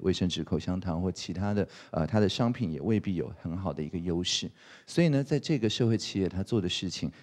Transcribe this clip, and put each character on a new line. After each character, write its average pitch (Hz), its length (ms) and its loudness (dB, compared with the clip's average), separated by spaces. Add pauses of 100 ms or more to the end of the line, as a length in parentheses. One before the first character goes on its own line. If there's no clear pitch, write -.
卫 92 100 4
生 90 160 2
纸、 85 140 -2
口 80 160 0
香 90 220 -2
糖 87 200 -2
或 92 120 0
其 - 200 -8
他 101 220 0
的， 101 120 2 (260)
呃， 80 120 0
它 110 140 2
的 104 100 6
商 120 240 2
品 101 200 -2
也 71 80 -6
未 104 180 2
必 98 160 0
有 80 260 -2
很 82 160 -4
好 92 160 -2
的 73 80 -6
一 76 80 -4
个 90 80 -6
优 87 240 0
势。 - 300 -2 (340)
所 - 180 2
以 170 80 6
呢， 139 120 4
在 143 160 0
这 151 220 0
个 110 100 2
社 120 160 2
会 113 100 4
企 - 220 -4
业 95 100 2
它 90 140 -2
做 113 180 2
的 90 80 0
事 90 220 -4
情， - 180 -4 (140)